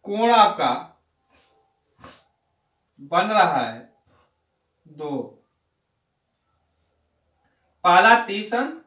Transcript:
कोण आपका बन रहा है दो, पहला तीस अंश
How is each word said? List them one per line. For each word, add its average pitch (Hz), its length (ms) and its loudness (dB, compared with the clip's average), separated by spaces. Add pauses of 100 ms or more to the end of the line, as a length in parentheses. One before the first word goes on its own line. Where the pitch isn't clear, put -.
कोण 226 280 -2
आपका 196 680 0 (2000)
बन 170 280 -2
रहा 135 440 0
है - 260 -20 (880)
दो, 147 340 -10 (2500)
पहला 220 420 4
तीस 202 280 -8
अंश 285 340 -6